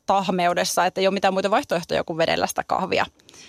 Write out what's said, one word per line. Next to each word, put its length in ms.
tahmeudessa, 800
että 160
ei 60
oo 40
mitään 220
muita 180
vaihtoehtoja 520
kuin 140
vedellä 300
sitä 200
kahvia. 380